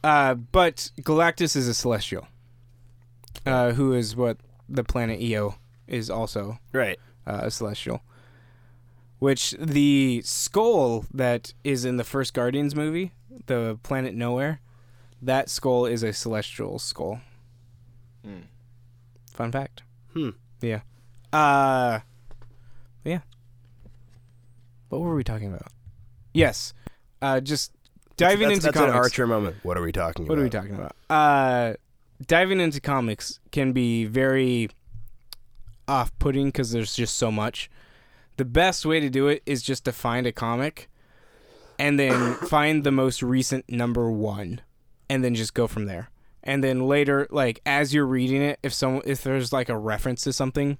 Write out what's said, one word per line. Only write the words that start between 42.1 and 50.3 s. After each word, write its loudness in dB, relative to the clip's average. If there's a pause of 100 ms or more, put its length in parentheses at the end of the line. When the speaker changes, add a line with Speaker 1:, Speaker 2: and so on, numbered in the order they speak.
Speaker 1:
<coughs> -6
find 4
the 4
most 2
recent 0
number 0
one -4 (480)
and 0
then 0
just -4
go 2
from -6
there. -10 (320)
And -2
then 2
later, 2
like, 0
as 0
you're 4
reading 0
it, -2
if -4
some, -2
if -4
there's, -2
like, 0
a -2
reference -2
to -2